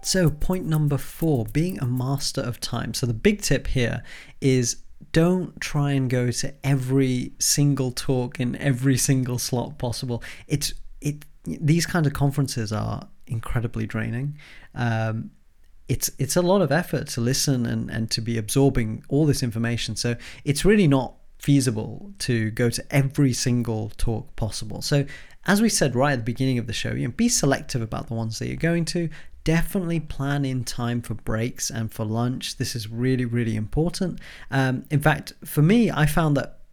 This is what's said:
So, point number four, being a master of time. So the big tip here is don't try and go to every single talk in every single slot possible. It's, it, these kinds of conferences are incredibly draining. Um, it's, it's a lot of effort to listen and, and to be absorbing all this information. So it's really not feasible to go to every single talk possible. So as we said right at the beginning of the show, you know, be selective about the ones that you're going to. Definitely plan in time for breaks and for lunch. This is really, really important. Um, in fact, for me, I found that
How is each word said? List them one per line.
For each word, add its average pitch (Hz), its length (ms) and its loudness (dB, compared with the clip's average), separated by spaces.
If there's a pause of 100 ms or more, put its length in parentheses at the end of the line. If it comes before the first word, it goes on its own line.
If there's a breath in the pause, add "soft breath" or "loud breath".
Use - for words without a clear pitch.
So, 180 280 2
point 185 360 0
number 151 320 2
four, 135 480 0
being 170 340 -2
a 131 60 -2
master 127 560 -2
of 120 180 -6
time. - 340 -4
So - 140 -2
the 117 60 0
big 208 280 2
tip - 260 0
here - 360 0 (360 loud breath)
is 127 380 2 (340)
don't 175 480 2
try 143 340 0
and 131 160 2
go 123 200 2
to - 240 -4 (100)
every 131 760 2
single 135 520 2
talk 123 480 -2
in 123 180 -2
every 135 400 2
single 127 420 2
slot - 400 -4
possible. 120 420 -4 (260 loud breath)
It's, - 260 -2 (280)
it, 147 240 -4 (200)
these 160 420 2
kinds 165 180 2
of 147 80 2
conferences 131 580 0
are 110 360 -4 (180)
incredibly 113 640 -4
draining. 117 500 -4 (380 loud breath)
Um, 113 560 -2 (560)
it's, 123 320 -2
it's - 160 0
a 180 60 4
lot 185 200 4
of 143 100 2
effort 156 380 -2
to - 120 -4
listen 123 440 2
and, 120 240 -2
and 113 220 -4
to 117 100 -4
be 113 160 -2
absorbing 120 720 2
all 143 160 2
this 143 160 2
information. 117 540 -2
So 120 200 -2 (280 loud breath)
it's 147 220 0
really 202 220 8
not 135 260 4 (260)
feasible 123 800 0
to 110 320 0
go 117 180 2
to 120 160 -4 (100)
every 135 380 4
single 117 640 0
talk - 380 -2
possible. 107 480 -4
So 143 220 2 (420 loud breath)
as 202 160 4
we 226 60 4
said 131 260 0
right 139 180 4
at 127 40 0
the 113 60 -4
beginning 127 360 0
of 113 80 -6
the 110 60 -6
show, - 200 -4
you 135 140 -2
know, 117 80 -6
be 233 140 2
selective 139 520 2
about 120 260 -6
the 120 60 -6
ones 113 260 -4
that 120 80 -4
you're 127 80 -4
going 165 300 0
to. 170 240 -2 (340 loud breath)
Definitely 165 560 0
plan 143 440 -2
in 127 200 -2
time 120 400 -2
for - 100 -6
breaks 113 560 -4
and 113 240 -4
for 113 100 -4
lunch. 117 540 -2
This - 180 -4
is 107 140 -8
really, 123 360 0
really 117 300 0
important. 156 640 -2 (300 loud breath)
Um, 131 400 0
in 147 120 2
fact, 147 320 2 (120)
for - 160 0
me, 208 300 6
I 151 160 4
found 156 300 4
that - 240 -4 (120)